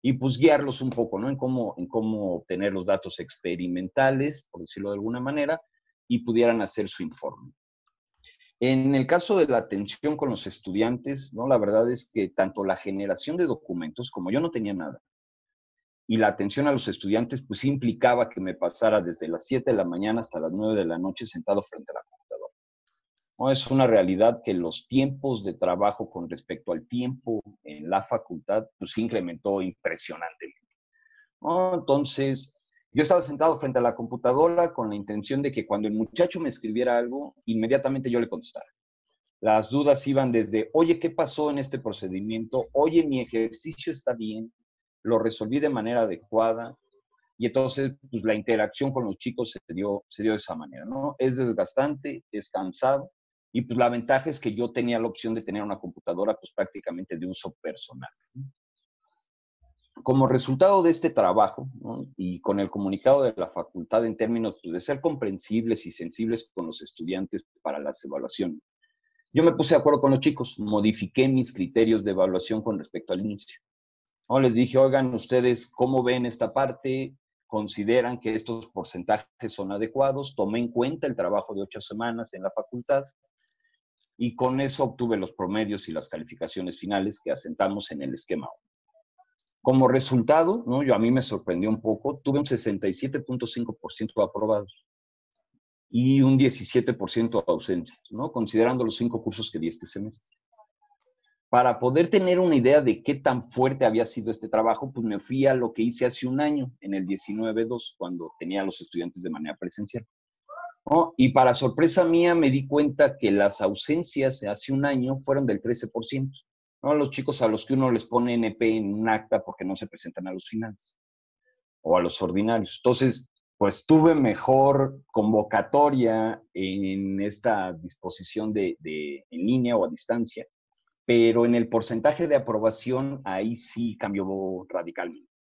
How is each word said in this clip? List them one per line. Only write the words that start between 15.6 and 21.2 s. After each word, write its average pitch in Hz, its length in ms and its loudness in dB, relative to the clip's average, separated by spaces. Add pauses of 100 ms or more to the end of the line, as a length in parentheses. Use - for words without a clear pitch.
y 113 100 2
la 110 100 6
atención 104 400 0
a 143 40 4
los 131 160 -2
estudiantes, 113 580 -2
pues 104 200 -6
implicaba 123 640 0
que 104 120 -10
me 92 140 -6
pasara 104 460 2
desde 85 260 -8
las 85 180 -6
siete 131 260 0
de 110 60 4
la 95 80 0
mañana 101 360 -2
hasta 87 180 -10
las 80 120 -4
nueve 107 280 -2
de 90 60 0
la 82 120 -4
noche 95 300 -6